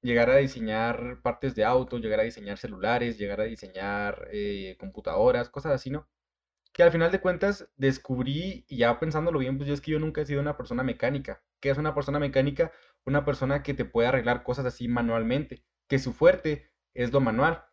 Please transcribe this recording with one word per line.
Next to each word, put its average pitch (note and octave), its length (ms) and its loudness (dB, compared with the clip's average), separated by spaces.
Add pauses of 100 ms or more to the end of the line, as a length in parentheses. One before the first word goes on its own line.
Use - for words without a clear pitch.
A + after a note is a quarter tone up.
llegar A#2+ 280 4
a C3+ 80 6
diseñar A#2 840 -2
partes B2+ 340 -4
de G#2+ 80 2
autos, B2 380 0
llegar G#2+ 180 0
a A2 40 2
diseñar G2+ 340 -8
celulares, A2 600 -4
llegar G2+ 220 -6
a G#2+ 40 0
diseñar, G2+ 880 -8
eh, G2+ 480 -6
computadoras, G#2+ 720 0
cosas C#3+ 240 -4
así, C3 160 -6
¿no? D3 180 -8 (640)
Que F3 120 2
al E3+ 80 8
final E3 180 2
de F#3+ 100 0
cuentas F#3 560 -2
descubrí, C3+ 920 -2
y C3 100 -10
ya A#2 220 4
pensándolo D#3+ 400 0
bien, C3 180 -2
pues C#3 100 -4
yo C#3+ 60 0
es C#3+ 60 -6
que D3+ 120 -8
yo D#3 60 0
nunca D#3 220 -2
he D3 60 -2
sido C#3+ 140 0
una D3 160 -2
persona - 280 -4
mecánica. C3 580 -2 (180)
¿Qué C#3 100 0
es C3+ 80 2
una D3+ 160 -2
persona C#3+ 260 -2
mecánica? C#3+ 520 2 (320)
Una C#3 200 2
persona C#3 380 0
que - 120 -4
te B2+ 100 -2
puede A#2 240 2
arreglar A#2+ 360 2
cosas B2+ 220 -2
así A#2+ 220 -6
manualmente, A#2 760 0 (240)
que C3+ 100 2
su C3 140 -2
fuerte D#3+ 580 2 (240)
es B2 180 -2
lo C#3 80 4
manual C3+ 520 0